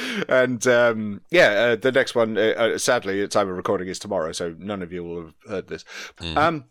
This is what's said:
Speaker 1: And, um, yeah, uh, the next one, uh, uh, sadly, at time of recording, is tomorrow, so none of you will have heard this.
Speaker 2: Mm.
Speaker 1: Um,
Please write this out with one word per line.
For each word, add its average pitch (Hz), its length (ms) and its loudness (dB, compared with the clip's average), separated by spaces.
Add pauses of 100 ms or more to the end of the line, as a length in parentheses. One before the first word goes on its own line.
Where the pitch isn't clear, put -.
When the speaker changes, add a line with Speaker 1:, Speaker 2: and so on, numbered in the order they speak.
(300)
Speaker 1:
And, 127 380 2
um, 113 540 2 (100)
yeah, 160 180 6
uh, 113 260 2
the 127 160 0
next 127 240 0
one, 113 220 0
uh, 98 40 4 (160)
uh, 104 200 2
sadly, 101 440 0
at 98 100 -4
time 101 180 2
of 90 80 -6
recording, 92 320 -2
is 87 100 -8
tomorrow, 87 320 -4
so 85 260 -8
none 98 240 -8
of 85 120 -10
you 87 100 -10
will 85 180 -10
have 80 120 -16 (140)
heard 95 200 -8
this. - 160 -12 (380)
Speaker 2:
Mm. - 160 -6
Speaker 1:
Um, 156 320 0